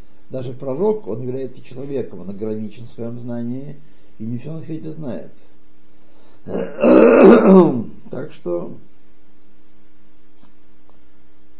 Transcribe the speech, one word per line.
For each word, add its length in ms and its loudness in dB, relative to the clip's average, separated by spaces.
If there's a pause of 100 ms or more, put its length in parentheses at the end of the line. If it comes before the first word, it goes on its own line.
(300)
даже 220 -6
пророк, 560 -2
он 140 -4
является 400 -6
человеком, 600 -6
он 80 -8
ограничен 560 -6
в 40 -10
своем 300 -8
знании 580 -6 (420)
и 60 -8
не 120 -4
все 160 -8
на 80 -8
свете 300 -8
знает. 400 -8 (1120)
<coughs> 1400 8 (260)
Так 220 -8
что, 380 -4 (3000)